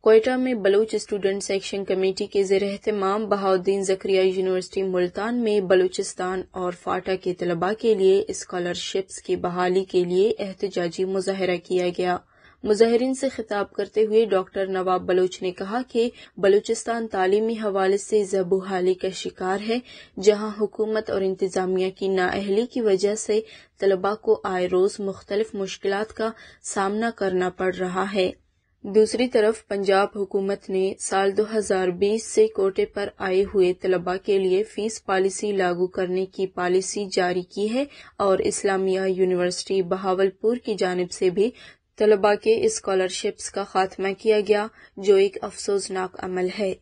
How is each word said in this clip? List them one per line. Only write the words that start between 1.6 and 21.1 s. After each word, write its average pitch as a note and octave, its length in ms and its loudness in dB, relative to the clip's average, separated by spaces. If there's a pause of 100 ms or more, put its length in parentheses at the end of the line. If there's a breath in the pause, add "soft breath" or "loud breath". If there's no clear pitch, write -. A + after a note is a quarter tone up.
कमेटी F#3+ 440 0
के G3 160 0
ज़ेर G3 200 2
एहतमाम G3+ 640 -2
बहाउद्दीन G3 580 0
जकरिया F#3+ 400 0
यूनिवर्सिटी F#3 600 0
मुल्तान F#3+ 520 -2
में G#3 320 0
बलूचिस्तान F#3 760 0 (120)
और F3+ 200 -4
फाटा F#3 400 -4
के F#3 180 -4
तलबा F3 400 -2
के A3 220 2
लिए F#3+ 360 4
स्कॉलरशिप्स F3+ 880 -6
की F#3 160 -2
बहाली F3+ 480 0
के F#3 220 0
लिए F#3 240 2 (100)
एहतजाजी F#3+ 680 -4
मुजाहरा F#3+ 520 -2
किया F3+ 320 -2
गया। F3+ 300 -2 (460 soft breath)
मुजाहिरीन A3+ 480 2
से C4 160 -2
खिताब G3+ 460 -6
करते G3+ 280 -2
हुए A3 220 4
डॉक्टर F#3+ 420 -2
नवाब F#3 340 0
बलोच F#3 400 0
ने F#3 100 -4
कहा G3 300 -6
कि A#3+ 300 -2 (280 loud breath)
बलूचिस्तान A3+ 680 0
तालीमी G#3+ 480 0
हवाले G3 420 0
से G#3 280 0
जबूहाली F#3 680 0
का F#3 160 -2
शिकार F#3 500 -6
है, A3+ 220 -2 (380 loud breath)
जहां G#3 400 2
हुकूमत G#3+ 500 -2
और F#3+ 140 0